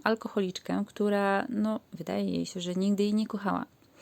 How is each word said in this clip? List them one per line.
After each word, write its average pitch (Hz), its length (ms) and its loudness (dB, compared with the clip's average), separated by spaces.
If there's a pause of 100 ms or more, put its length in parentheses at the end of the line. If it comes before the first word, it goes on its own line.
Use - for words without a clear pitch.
alkoholiczkę, 202 840 0
która, 202 600 2
no, 214 320 0 (120)
wydaje 190 320 -2
jej 175 220 0
się, 180 140 -8
że 180 140 -4
nigdy 196 280 2
jej 208 120 2
nie 220 120 2
kochała. 196 400 -2 (360)